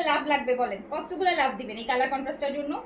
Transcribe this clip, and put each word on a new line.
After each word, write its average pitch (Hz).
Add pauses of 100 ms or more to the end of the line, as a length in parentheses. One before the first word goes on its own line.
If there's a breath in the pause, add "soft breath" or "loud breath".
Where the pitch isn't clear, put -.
love 294 (100)
লাগবে 254
বলেন, 202 (160)
কতগুলো 349 (100)
love 269
দিবেন 214
এই 233
color 254
কন্ট্রাস্টটার 277
জন্য, 285 (120)